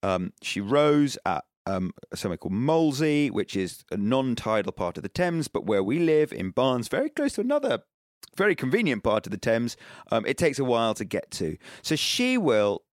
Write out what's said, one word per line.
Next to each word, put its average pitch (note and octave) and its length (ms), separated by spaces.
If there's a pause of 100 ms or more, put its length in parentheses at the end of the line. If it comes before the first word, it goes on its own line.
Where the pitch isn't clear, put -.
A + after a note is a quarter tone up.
Um, F#2 380
she - 180
rows C#3+ 640
at, F2+ 200 (200)
um, F#2 280 (200)
somewhere F2+ 240
called - 180
Molesey, D3 760
which - 240
is F#2 360
a - 40
non-tidal A2 800
part F2 240
of D2+ 60
the G2 60
Thames, E3 380
but - 180
where G2 180
we A#2+ 160
live D#3 340
in F#2+ 180
Barnes, B2+ 380
very C4+ 200
close C#4+ 240
to - 80
another C#4 420 (520)
very F#3+ 200
convenient C3+ 480
part G#2+ 240
of F2 40
the G#2+ 60
Thames, A#2 400 (340)
um, A2+ 140
it C#3+ 120
takes D3 220
a C#3 60
while A2+ 300
to A2 100
get - 260
to. D#2+ 260 (260)
So D#3 120
she B3+ 420
will G#2+ 440 (120)